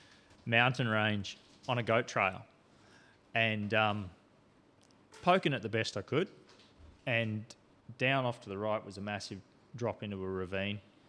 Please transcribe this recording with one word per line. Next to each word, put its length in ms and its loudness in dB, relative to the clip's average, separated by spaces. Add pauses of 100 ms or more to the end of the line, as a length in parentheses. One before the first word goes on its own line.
(460)
mountain 420 4
range 500 0 (300)
on 100 0
a 40 -2
goat 260 2
trail 360 0 (920)
and, 400 2
um, 360 2 (1120)
poking 300 4
it 100 -2
the 60 -6
best 280 0
I 60 -4
could. 260 0 (800)
And 380 0 (540)
down 260 2
off 180 -2
to 60 -14
the 100 -6
right 260 -2
was 140 -12
a 20 -10
massive 380 -8 (380)
drop 260 -4
into 200 -6
a 60 -4
ravine. 520 -2 (280)